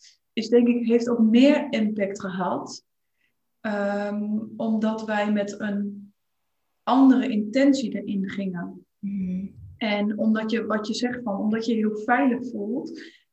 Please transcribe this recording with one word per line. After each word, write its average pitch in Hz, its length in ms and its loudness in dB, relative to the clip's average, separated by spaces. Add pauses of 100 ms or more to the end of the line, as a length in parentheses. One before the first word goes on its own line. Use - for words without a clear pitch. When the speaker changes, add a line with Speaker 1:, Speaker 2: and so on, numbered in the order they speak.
(340)
Speaker 1:
is 214 160 -6
denk 240 180 6
ik, 240 200 2
heeft 233 220 2
ook 233 100 0
meer 247 500 6
impact 208 520 -2
gehad, 190 640 -6 (760)
ehm, 208 800 -4 (180)
omdat 220 480 -2
wij 208 260 -2
met 202 280 -2
een 202 540 -6 (680)
andere 262 460 6
intentie 214 720 2
erin 196 280 -4
gingen. 185 560 -8 (140)
Speaker 2:
Mhm. 190 460 -4 (320)
Speaker 1:
En 208 400 -2
omdat 220 340 0
je, 214 140 -2
wat 214 220 -2
je 226 60 -4
zegt 247 300 -4
van, 196 140 -4
omdat 214 280 -2
je 247 80 0
heel 214 220 0
veilig 247 540 0
voelt, 226 520 -8 (320)